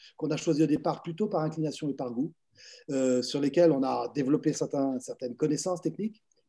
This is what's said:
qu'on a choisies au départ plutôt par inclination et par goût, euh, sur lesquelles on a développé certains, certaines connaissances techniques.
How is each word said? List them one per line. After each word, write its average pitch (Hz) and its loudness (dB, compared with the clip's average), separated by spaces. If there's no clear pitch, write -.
qu'on 151 -2
a 156 0
choisies 156 2
au 156 6
départ 147 0
plutôt 170 -4
par 170 0
inclination 156 -2
et 135 -4
par 127 -6
goût, 135 -2
euh, 131 2
sur 139 -4
lesquelles 151 6
on 135 2
a 123 -2
développé 143 2
certains, 135 -2
certaines 123 -8
connaissances 156 -2
techniques. 190 -6